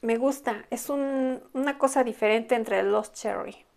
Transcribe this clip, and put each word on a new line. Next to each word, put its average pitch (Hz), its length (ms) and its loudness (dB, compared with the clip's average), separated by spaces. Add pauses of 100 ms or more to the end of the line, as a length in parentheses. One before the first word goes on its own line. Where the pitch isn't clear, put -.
Me 226 140 2
gusta, 247 540 0
es - 180 -6
un, 269 540 -2 (100)
una 277 260 -2
cosa 269 260 2
diferente 226 500 2
entre 220 260 0
el 196 120 2
Lost 214 220 0
Cherry. - 500 -6 (120)